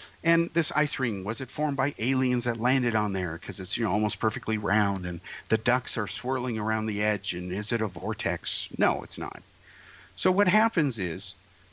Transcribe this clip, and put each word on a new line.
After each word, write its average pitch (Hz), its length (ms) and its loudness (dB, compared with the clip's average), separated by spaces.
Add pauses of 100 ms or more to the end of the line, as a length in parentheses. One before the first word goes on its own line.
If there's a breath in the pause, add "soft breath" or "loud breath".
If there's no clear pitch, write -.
(220 loud breath)
And 165 300 2
this 165 200 2
ice 151 260 0
ring, 107 260 -2
was 110 160 -2
it 123 100 -8
formed 147 280 -2
by 139 200 0
aliens 127 460 2
that 117 160 -2
landed 123 340 2
on 107 200 2
there? 85 240 -2
'Cause - 200 -10
it's, 92 200 -4
you 117 60 0
know, 92 80 2
almost 107 260 0
perfectly 110 400 -2
round, 101 480 2
and 87 160 -6 (260 loud breath)
the 113 80 4
ducks 123 400 2
are 107 100 -2
swirling 123 520 -2
around 110 260 0
the 104 180 -2
edge, 107 300 0
and 90 180 -4
is 104 220 -2
it 113 80 2
a 110 60 2
vortex? 90 880 -4
No, - 260 2
it's - 140 -10
not. - 260 -8 (720 loud breath)
So - 160 2
what 190 160 4
happens 170 520 4
is, 90 360 -4 (380 loud breath)